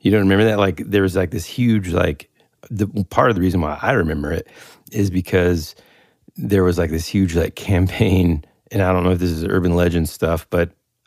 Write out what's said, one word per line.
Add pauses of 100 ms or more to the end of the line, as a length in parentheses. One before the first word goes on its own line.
You
don't
remember
that?
Like, (100)
there
was,
like,
this
huge,
like, (400)
the (240)
part
of
the
reason
why
I
remember
it (460)
is
because (600)
there
was,
like,
this
huge,
like,
campaign, (260)
and
I
don't
know
if
this
is
urban
legend
stuff,
but (360)